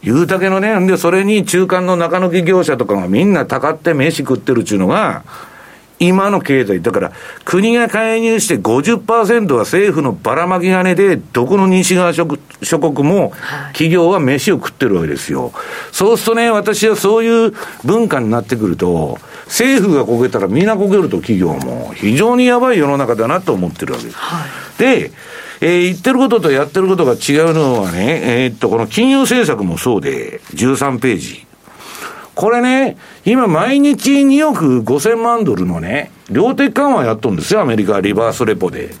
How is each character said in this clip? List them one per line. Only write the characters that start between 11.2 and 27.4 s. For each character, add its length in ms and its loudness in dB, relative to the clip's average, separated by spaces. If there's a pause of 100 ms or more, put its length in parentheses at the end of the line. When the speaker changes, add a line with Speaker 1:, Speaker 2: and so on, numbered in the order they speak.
Speaker 1:
ど 140 0
こ 120 2
の 80 4
西 280 2
側 180 2
諸 140 0
国、 140 -4 (220)
諸 180 -2
国 260 0
も 260 2 (360)
企 220 -2
業 180 4
は 120 2
飯 320 0
を 40 2
食 140 -6
っ 20 -20
て 140 -2
る 100 2
わ 60 0
け 60 -4
で 80 -4
す 140 -10
よ。 220 -6 (400)
そ 220 2
う 20 0
す 80 -4
る 60 0
と 60 2
ね、 140 2
私 380 0
は 80 2
そ 240 2
う 40 0
い 240 4
う 60 -4 (300)
文 240 2
化 120 0
に 100 -2
な 100 0
っ 40 -6
て 120 -4
く 100 -2
る 100 0
と、 420 -2 (280)
政 400 2
府 80 2
が 100 2
こ 160 0
け 100 2
た 100 -2
ら 80 0
み 140 2
ん 40 2
な 100 0
こ 120 0
け 80 2
る 140 2
と、 80 -2
企 200 -2
業 160 2
も。 400 -8
非 220 0
常 180 2
に 120 2
や 120 2
ば 160 2
い 40 2
世 100 2
の 80 0
中 180 0
だ 140 -2
な 120 0
と 120 -4
思 160 -2
っ 20 -6
て 160 -10
る 60 -8
わ 60 -8
け 80 -12
で 40 -14
す。 60 -18
Speaker 2:
は 300 -8
い。 340 -12
Speaker 1:
で、 320 2 (480)
え 180 2
ー、 60 2
言 100 -2
っ 40 -12
て 140 0
る 60 2
こ 100 2
と 120 2
と 100 0
や 140 2
っ 40 -10
て 120 -2
る 80 2
こ 80 2
と 80 2
が 80 2
違 260 0 (120)